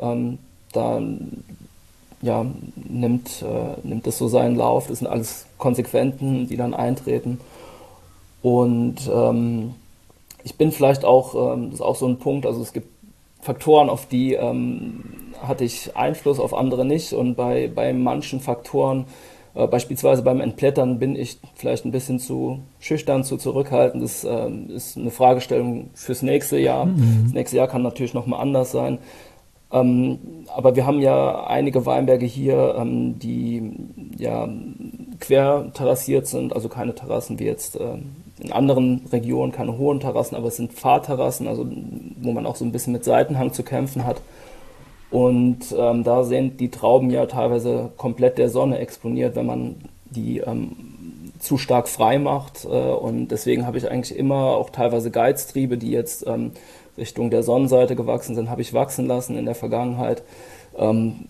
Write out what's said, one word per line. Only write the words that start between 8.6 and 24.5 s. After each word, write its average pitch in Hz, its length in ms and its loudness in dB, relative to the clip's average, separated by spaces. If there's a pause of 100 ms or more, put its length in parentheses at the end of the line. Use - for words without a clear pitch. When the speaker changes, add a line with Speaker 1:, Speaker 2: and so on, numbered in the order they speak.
Speaker 1:
ähm, 117 600 2 (720)
ich - 120 -12
bin 156 160 4
vielleicht 135 320 4
auch, 127 500 4
ähm, 120 160 -4
das - 100 -12
ist - 60 -
auch - 100 0
so 131 100 -2
ein 127 120 0
Punkt, 139 280 -2
also 113 160 -2
es 113 100 -10
gibt 110 160 -10 (540)
Faktoren, 147 460 6
auf 123 180 -4
die, 131 280 0
ähm, 123 680 -4 (380)
hatte 127 220 -2
ich - 320 -6
Einfluss, 143 420 0
auf 117 160 -2
andere 127 300 0
nicht. 151 300 0
Und 123 220 0
bei, 123 380 0
bei 127 200 0
manchen 127 460 -2
Faktoren, 135 680 -2 (480)
äh, - 120 2
beispielsweise 131 560 2
beim 127 180 4
Entblättern, 127 580 2
bin 131 180 0
ich - 220 -8 (160)
vielleicht 123 320 -4
ein 120 60 -2
bisschen 127 260 -2
zu 131 420 -4 (200)
schüchtern, 139 440 0
zu 135 140 -4
zurückhaltend. 127 640 2
Das, 120 220 -6
ähm, 117 460 -4